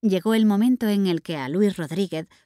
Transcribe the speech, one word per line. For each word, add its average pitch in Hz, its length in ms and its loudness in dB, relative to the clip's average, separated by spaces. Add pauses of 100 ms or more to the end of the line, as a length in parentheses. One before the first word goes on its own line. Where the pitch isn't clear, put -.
llegó 208 340 0
el 220 120 4
momento 220 420 2
en 202 180 2
el 170 160 0
que 165 140 -8
a 131 120 -6
Luis 190 280 0
Rodríguez 165 500 -6 (200)